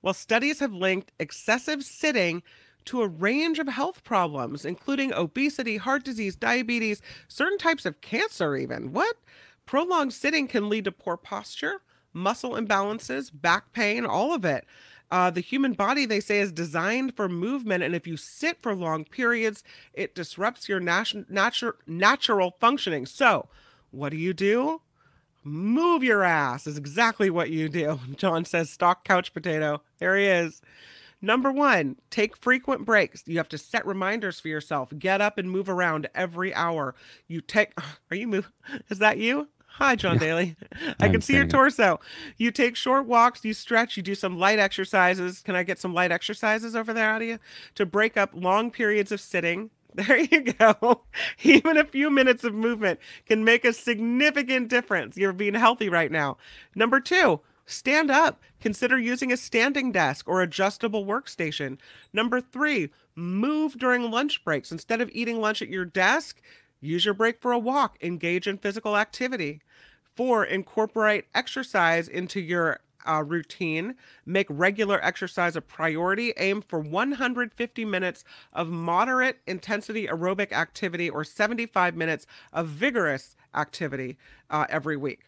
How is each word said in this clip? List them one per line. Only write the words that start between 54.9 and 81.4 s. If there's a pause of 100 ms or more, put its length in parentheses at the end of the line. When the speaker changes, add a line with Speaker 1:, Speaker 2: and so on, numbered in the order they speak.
Speaker 1:
You're
being
healthy
right
now. (380)
Number
two, (240)
stand
up. (220)
Consider
using
a
standing
desk
or
adjustable
workstation. (340)
Number
three, (240)
move
during
lunch
breaks.
Instead
of
eating
lunch
at
your
desk, (420)
use
your
break
for
a
walk.
Engage
in
physical
activity. (560)
Four,
incorporate
exercise
into
your, (280)
uh,
routine. (300)
Make
regular
exercise
a
priority.
Aim
for
one
hundred
fifty
minutes (260)
of
moderate
intensity
aerobic
activity
or
seventy-five